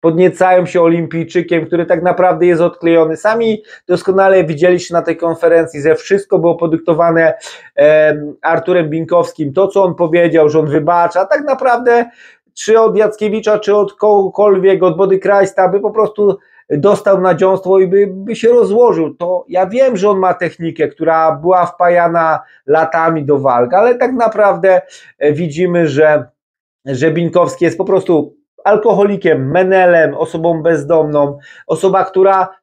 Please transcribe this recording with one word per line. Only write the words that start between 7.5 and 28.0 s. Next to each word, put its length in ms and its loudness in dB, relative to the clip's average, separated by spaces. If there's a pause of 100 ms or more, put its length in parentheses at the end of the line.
em, 680 2
Arturem 480 -2
Binkowskim. 600 -2
To, 160 0
co 160 0
on 100 -2
powiedział, 540 2
że 120 2
on 60 -2
wybacza, 540 0
a 60 0
tak 180 -2
naprawdę 680 0 (440)
czy 260 0
od 160 2
Jackiewicza, 600 -2
czy 160 -2
od 180 0
kogokolwiek, 920 2
od 140 0
Body 220 0
Christa, 500 0
by 120 -2
po 100 -4
prostu 480 -2 (320)
dostał 500 0
na 140 2
dziąsło 460 0
i 60 2
by, 200 2
by 300 -10
się 120 0
rozłożył. 680 2
To 340 -6
ja 180 -2
wiem, 300 0
że 140 0
on 80 0
ma 160 0
technikę, 540 -6
która 440 0
była 340 0
wpajana 720 0 (260)
latami 580 0
do 140 0
walk, 360 0
ale 200 2
tak 180 -2
naprawdę, 720 0 (360)
e, 140 0
widzimy, 560 -2
że, 360 2 (600)
że 260 -2
Binkowski 540 -2
jest 140 -2
po 60 -2
prostu 540 -2 (260)